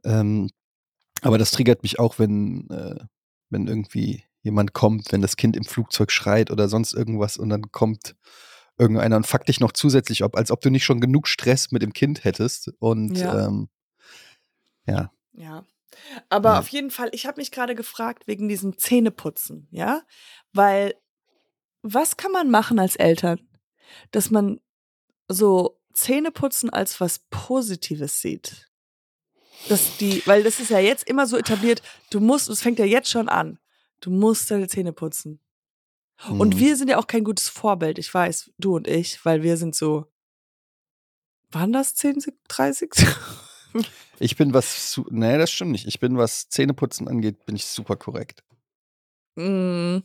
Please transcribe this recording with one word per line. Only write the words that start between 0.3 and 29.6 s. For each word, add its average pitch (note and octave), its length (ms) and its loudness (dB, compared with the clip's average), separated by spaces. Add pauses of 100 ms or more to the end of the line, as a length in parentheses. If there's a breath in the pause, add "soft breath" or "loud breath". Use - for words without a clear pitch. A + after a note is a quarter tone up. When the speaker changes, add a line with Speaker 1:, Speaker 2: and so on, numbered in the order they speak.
Speaker 1:
aber A2+ 160 6
das A2+ 120 2
triggert A#2+ 320 4
mich - 160 -4
auch, A#2 200 2
wenn, G#2 520 0
äh, - 340 -12 (460)
wenn G2+ 160 -2
irgendwie G#2 560 -4 (200)
jemand G#2 300 2
kommt, G#2+ 400 2
wenn G2+ 80 4
das G2 160 2
Kind A#2 200 2
im G#2+ 80 -6
Flugzeug - 480 -2
schreit G#2+ 380 2
oder G#2 180 2
sonst A2 260 0
irgendwas G#2+ 420 -2
und A2 120 -4
dann G#2+ 240 -4
kommt - 420 -2 (640 loud breath)
irgendeiner A2 380 4
und A2 100 2
fuckt - 220 0
dich C3 100 2
noch A#2 140 2
zusätzlich C3 500 2
ab, G#2 140 -2
als A2 160 0
ob - 80 -2
du C3+ 100 4
nicht C3 140 2
schon A#2+ 160 2
genug C3 260 4
Stress - 460 0
mit B2 100 2
dem G#2+ 100 -2
Kind C#3+ 300 -2
hättest. - 560 -2
Und, A2+ 400 0
Speaker 2:
Ja. G#2 280 0
Speaker 1:
ähm, G#2 220 -4 (1160 soft breath)
ja. F#2+ 260 -4 (200)
Speaker 2:
Ja. D#3+ 320 -18 (640 loud breath)
Aber B3+ 260 4
Speaker 1:
Ja. - 60 2
Speaker 2:
auf - 80 -10
jeden C#4 220 -8
Fall, A#3+ 220 -8
ich B3 140 -10
hab D4 100 -10
mich C#4+ 140 -10
gerade B3 240 -6
gefragt A3+ 520 -10
wegen G#3 220 -6
diesem G3 300 -6
Zähneputzen, D#3+ 920 -2
ja? C#4 320 -4 (500 loud breath)
Weil, G3 420 2 (880)
was B3 340 -2
kann F#4+ 160 -6
man E4+ 180 0
machen A3 280 2
als F#3 180 0
Eltern, E3+ 440 2 (680 loud breath)
dass G#3+ 200 -2
man G#3 300 0 (680)
so F#3 520 2 (120)
Zähneputzen C#4 800 -2
als - 300 -4
was F3 200 -2 (100)
Positives F3+ 920 -6
sieht? - 460 -10 (1000)